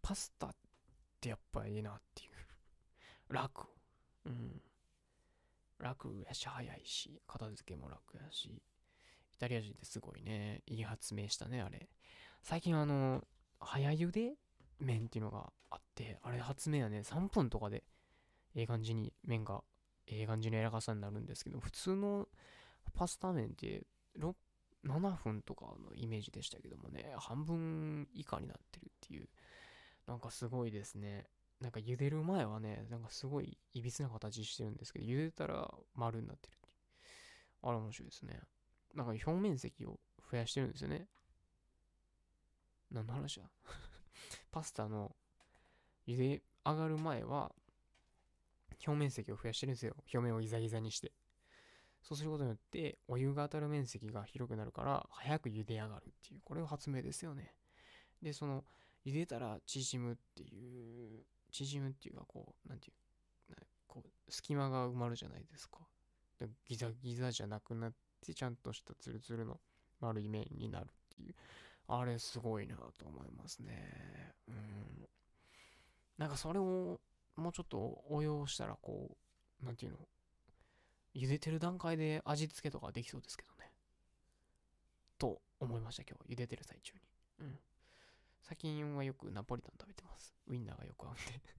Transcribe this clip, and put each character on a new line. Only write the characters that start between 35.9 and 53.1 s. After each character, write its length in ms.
丸 260
に 60
な 60
っ 40
て 120
る 60
っ 40
て 80
い 40
う。 40
あ 80
れ 60
面 140
白 140
い 40
で 60
す 80
ね。 160
な 100
ん 40
か 40
表 200
面 260
積 280
を 140
増 60
や 80
し 80
て 80
る 60
ん 40
で 60
す 60
よ 60
ね。 180
何 140
の 80
話 280
だ？ 80
<laughs> 880
パ 120
ス 80
タ 160
の 280
茹 100
で 260
上 120
が 120
る 100
前 260
は、 300
表 120
面 140
積 200
を 40
増 120
や 60
し 60
て 60
る 80
ん 20
で 40
す 60
よ。 100
表 60
面 160
を 60
ギ 60
ザ 120
ギ 100
ザ 100
に 120
し 80
て。 120
そ 100
う 40
す 60
る 60
こ 80
と 60
に 80
よ 40
っ 20
て、 500
お 100